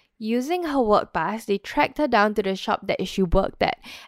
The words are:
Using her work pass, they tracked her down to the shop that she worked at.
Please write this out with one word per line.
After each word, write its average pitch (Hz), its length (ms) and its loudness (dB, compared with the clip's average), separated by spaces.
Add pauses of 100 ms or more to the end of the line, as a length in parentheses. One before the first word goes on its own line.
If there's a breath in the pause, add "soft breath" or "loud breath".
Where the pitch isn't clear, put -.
(180)
Using 254 460 -2
her 277 160 0
work 208 320 2
pass, 190 320 -4
they 202 140 -2
tracked - 400 -2
her 302 100 0
down 214 260 4
to 214 80 0
the 190 140 -2
shop 196 320 -4
that - 180 -2
she - 160 -2
worked 185 400 0
at. - 160 0 (300 loud breath)